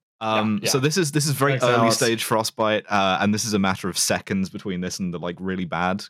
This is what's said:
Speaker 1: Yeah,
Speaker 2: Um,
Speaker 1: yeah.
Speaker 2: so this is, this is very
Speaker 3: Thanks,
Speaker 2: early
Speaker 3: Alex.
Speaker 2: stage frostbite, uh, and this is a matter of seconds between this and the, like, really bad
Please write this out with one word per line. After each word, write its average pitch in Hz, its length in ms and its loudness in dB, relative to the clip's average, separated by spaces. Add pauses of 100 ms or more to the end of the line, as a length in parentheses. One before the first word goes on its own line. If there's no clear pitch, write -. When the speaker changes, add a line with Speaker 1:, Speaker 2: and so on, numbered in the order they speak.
(220)
Speaker 1:
Yeah, 110 180 0
Speaker 2:
Um, 107 240 0
Speaker 1:
yeah. 107 60 -2
Speaker 2:
so 135 100 2
this 151 160 2
is, 165 160 0
this 147 140 0
is 147 80 0
very 139 200 2
Speaker 3:
Thanks, 127 120 0
Speaker 2:
early 120 100 4
Speaker 3:
Alex. 113 220 4
Speaker 2:
stage 117 260 2
frostbite, 110 680 0
uh, 98 300 2
and 104 140 4
this 107 100 0
is 107 100 -2
a 101 60 2
matter 95 300 0
of 85 80 -6
seconds 95 520 -2
between 98 300 -8
this 90 200 -6
and 90 140 -4
the, 87 60 -8
like, 85 200 -6
really 92 260 -4
bad 90 440 -2